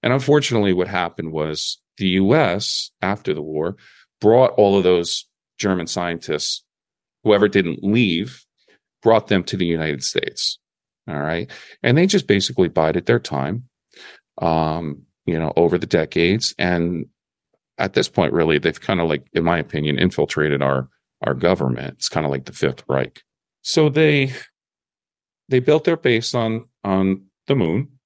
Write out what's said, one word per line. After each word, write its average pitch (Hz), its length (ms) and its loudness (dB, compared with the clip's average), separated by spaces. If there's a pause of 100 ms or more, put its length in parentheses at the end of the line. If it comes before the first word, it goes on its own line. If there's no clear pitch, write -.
And 120 100 2
unfortunately, 117 600 2
what 90 160 0
happened 85 420 -6
was 78 480 -6 (200)
the 95 100 -2
U 95 260 2
S, 107 560 -2 (120)
after 95 320 -4
the 78 80 -8
war, 78 340 -6 (440)
brought 117 320 4
all 101 240 4
of 98 60 2
those 87 440 0 (320)
German 92 280 -2
scientists, 85 800 -6 (580)
whoever 104 260 4
didn't 95 340 0
leave, 104 640 0 (580)
brought 110 260 4
them 95 160 2
to - 120 -6
the 92 100 0
United 78 380 -2
States. - 540 -6 (500)
All 76 100 -6
right. 78 320 -6 (320)
And 127 140 4
they 170 100 4
just 190 200 0
basically 98 420 0
bided 80 380 0
their 117 120 2
time, 78 460 -6 (760)
um, 80 600 0 (220)
you 82 140 -2
know, 80 180 -2
over 85 220 4
the - 80 -4
decades. 87 720 0
And 87 480 -2 (720)
at - 160 -4
this - 140 0
point, - 260 0
really, 78 240 2
they've 78 220 -2
kinda, 92 240 -2
like, 76 280 -2
in 85 120 0
my 85 140 2
opinion, 73 400 -4
infiltrated 76 640 0
our, 67 300 -2 (320)
our 71 100 0
government. 67 640 -2
It's - 160 -6
kinda 78 180 -2
like 67 160 -4
the - 80 -18
Fifth - 340 -4
Reich. - 360 -4 (400)
So 156 260 2
they, 143 460 2 (1120)
they 127 120 2
built 151 240 2
their 170 120 2
base 117 380 0
on, 113 320 -2 (180)
on 95 400 0 (220)
the 139 100 2
moon. 104 320 0 (180)